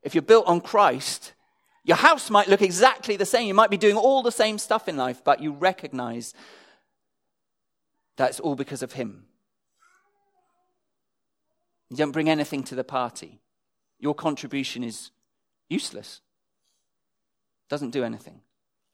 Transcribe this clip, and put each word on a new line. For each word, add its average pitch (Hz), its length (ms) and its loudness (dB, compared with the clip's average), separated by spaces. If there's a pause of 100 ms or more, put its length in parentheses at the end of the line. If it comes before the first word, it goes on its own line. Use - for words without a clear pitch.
If - 120 -10
you're 160 60 4
built 214 260 6
on 170 140 2
Christ, 160 720 0 (520)
your 165 120 4
house 311 320 4
might 208 180 4
look 196 140 4
exactly 202 560 2
the 190 80 -2
same. 233 240 0
You 190 60 -2
might 202 160 6
be 196 80 0
doing 202 180 4
all 254 260 2
the 233 80 0
same 214 280 -2
stuff - 300 -4
in 160 100 -6
life, 127 260 -4
but 143 160 4
you 151 120 -6
recognize 135 800 -6 (1800)
that's 135 240 -2
all 143 160 -4
because 135 260 -10
of 127 100 -12
him. 101 320 -12 (2750)
You 120 80 -14
don't 147 160 -2
bring 156 160 -2
anything 151 360 -2
to 135 100 -14
the 127 100 -6
party. - 560 -8 (580)
Your 147 160 -4
contribution 139 720 -8
is - 280 -14 (580)
useless. - 500 -10 (1500)
Doesn't 143 220 -8
do 131 120 -4
anything. - 380 -14 (500)